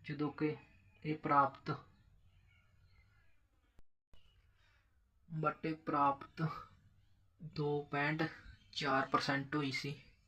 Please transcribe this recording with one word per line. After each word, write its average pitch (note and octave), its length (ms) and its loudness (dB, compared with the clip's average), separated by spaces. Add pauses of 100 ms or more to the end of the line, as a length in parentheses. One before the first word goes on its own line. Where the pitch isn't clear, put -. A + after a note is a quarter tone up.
ਜਦੋਂ D3 280 -2
ਕਿ D3+ 240 0 (480)
ਇਹ D3+ 120 -2
ਪ੍ਰਾਪਤ, C#3+ 540 4 (3500)
but D#3 360 0
ਇਹ D#3+ 100 0
ਪ੍ਰਾਪਤ D3 760 0 (960)
ਦੋ D3 400 -2
ਪੁਆਇੰਟ D3+ 400 0 (500)
ਚਾਰ C3+ 340 2
ਪਰਸੈਂਟ C#3 500 0
ਹੋਈ C#3 160 0
ਸੀ C#3+ 280 -6 (280)